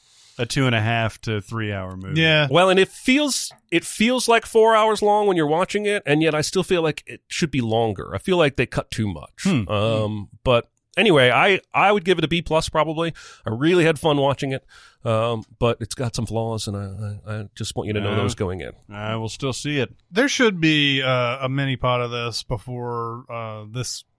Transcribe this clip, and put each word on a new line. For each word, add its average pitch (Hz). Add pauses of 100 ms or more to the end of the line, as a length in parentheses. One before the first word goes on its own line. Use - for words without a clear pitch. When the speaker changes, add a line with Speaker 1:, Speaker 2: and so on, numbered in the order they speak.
(380)
Speaker 1:
a 123
two 135
and 120
a 110
half 113
to 107
three 110
hour 95
movie. 120
Speaker 2:
Yeah. 156
Speaker 3:
Well, 175
and 190
it 190
feels, 277 (200)
it 170
feels 240
like 233
four 226
hours 214
long 208
when 190
you're 156
watching 185
it, 202
and 147
yet 160
I 151
still 180
feel 175
like 156
it 117
should -
be 143
longer. 113
I 98
feel 180
like 147
they 127
cut -
too 107
much. -
Speaker 1:
Hmm. 135
Speaker 3:
Um, 107 (160)
but 120 (260)
anyway, 160
I, 175 (140)
I 180
would 202
give 175
it 160
a 156
B 170
plus 156
probably. 156 (320)
I -
really 156
had 160
fun 151
watching 139
it, 131 (400)
um, 113 (160)
but 117
it's 110
got 120
some 117
flaws, 113
and 101
I, 101 (100)
I, 107
I 101
just -
want -
you 107
to 107
know 101
Speaker 1:
Uh, -
Speaker 3:
those 101
going 92
in. 64 (180)
Speaker 1:
I 107
will 113
still 135
see 147
it. 120 (160)
Speaker 2:
There 247
should 214
be, 147
uh, 127
a 131
mini 135
pod 123
of 120
this 120
before, 120
uh, 110
this 120 (140)